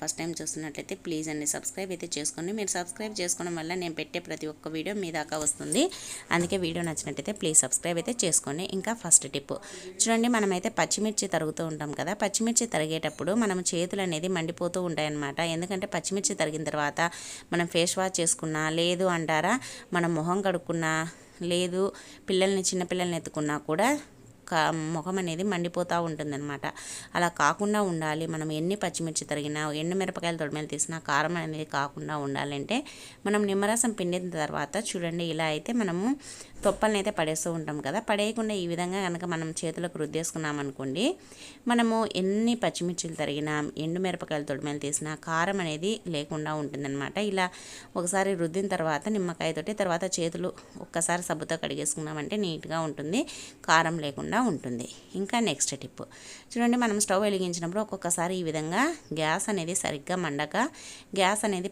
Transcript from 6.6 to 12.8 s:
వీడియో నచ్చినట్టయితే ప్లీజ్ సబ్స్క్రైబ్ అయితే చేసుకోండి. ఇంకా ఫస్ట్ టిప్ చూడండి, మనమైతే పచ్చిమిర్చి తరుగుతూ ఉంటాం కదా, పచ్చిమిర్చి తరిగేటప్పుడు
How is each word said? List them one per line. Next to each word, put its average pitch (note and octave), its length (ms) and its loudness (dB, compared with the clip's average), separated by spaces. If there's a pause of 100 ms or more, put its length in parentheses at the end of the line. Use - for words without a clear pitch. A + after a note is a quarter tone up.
వీడియో E3+ 240 -2
నచ్చినట్టయితే D3 500 -4
ప్లీజ్ D#3+ 240 4
సబ్స్క్రైబ్ E3+ 380 0
అయితే A#3 120 -4 (120)
చేసుకోండి. D#3 400 0 (120)
ఇంకా G#3+ 160 -2 (100)
ఫస్ట్ D#3+ 220 6 (100)
టిప్ C#3+ 200 -4 (460)
చూడండి, A3+ 340 4
మనమైతే G3 360 2 (100)
పచ్చిమిర్చి G3+ 540 0
తరుగుతూ D#3 360 0
ఉంటాం D3+ 300 -4
కదా, E3+ 120 0 (100)
పచ్చిమిర్చి A3+ 520 2
తరిగేటప్పుడు D#3 580 0 (120)